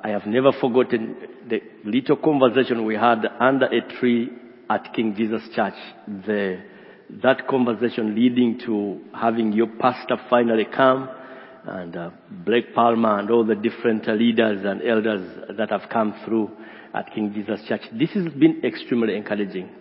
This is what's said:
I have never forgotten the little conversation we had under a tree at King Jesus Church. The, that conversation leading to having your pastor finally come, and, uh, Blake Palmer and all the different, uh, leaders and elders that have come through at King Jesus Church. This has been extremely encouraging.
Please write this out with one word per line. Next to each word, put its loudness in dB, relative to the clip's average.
I -4
have -4
never 4
forgotten 0
the -2
little 0
conversation 2
we 0
had 2
under 4
a 2
tree 2
at -2
King 0
Jesus -2
Church. -2
The, -4
that 2
conversation 0
leading 2
to -2
having 0
your 2
pastor -2
finally 4
come, 4
and, -10
uh, -8
Blake -2
Palmer 4
and -4
all 6
the 2
different, -2
uh, 0
leaders 2
and -2
elders 0
that -4
have -4
come -2
through -2
at -8
King -4
Jesus -6
Church. -4
This -2
has -4
been 4
extremely 0
encouraging. -4